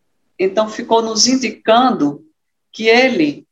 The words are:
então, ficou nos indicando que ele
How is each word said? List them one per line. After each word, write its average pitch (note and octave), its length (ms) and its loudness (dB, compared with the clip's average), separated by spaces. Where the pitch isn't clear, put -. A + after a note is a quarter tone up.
então, F#3+ 300 -2
ficou A3+ 360 -2
nos A3 240 -2
indicando A3+ 960 0
que A3 160 -8
ele A3+ 640 0